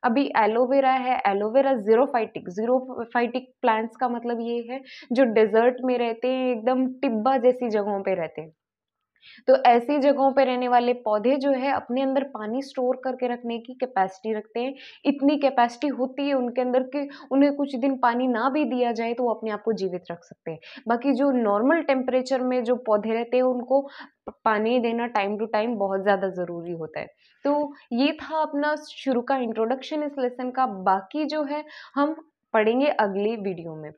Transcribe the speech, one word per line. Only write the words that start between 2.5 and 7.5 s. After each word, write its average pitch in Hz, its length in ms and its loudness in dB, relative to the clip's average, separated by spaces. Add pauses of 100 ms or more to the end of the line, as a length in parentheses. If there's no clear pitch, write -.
xerophytic 240 800 -2 (200)
प्लांट्स 226 360 0
का 254 120 -2
मतलब 240 320 -4
ये 233 300 -4
है 262 100 -8 (320)
जो 247 120 6
डेजर्ट 220 600 4
में 254 140 0
रहते 233 300 -2
हैं, 254 280 0
एकदम 254 300 0
टिब्बा 254 500 0
जैसी 247 320 2